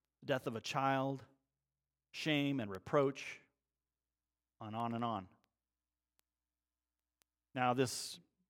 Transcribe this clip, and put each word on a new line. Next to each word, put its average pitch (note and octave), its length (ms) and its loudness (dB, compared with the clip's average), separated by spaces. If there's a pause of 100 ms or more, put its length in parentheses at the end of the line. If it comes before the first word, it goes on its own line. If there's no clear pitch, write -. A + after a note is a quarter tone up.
(260)
death B2+ 220 -2
of A#2 80 -4
a G#2+ 60 -6
child, C3+ 640 0 (880)
shame C#3+ 480 2
and G2+ 120 -4
reproach, C#3 680 0 (1200)
on G#2+ 100 -10
and A2 60 -6
on A#2 200 0
and A#2 80 0
on. G#2 240 -2 (2250)
Now, B2+ 200 4
this, - 460 0 (300)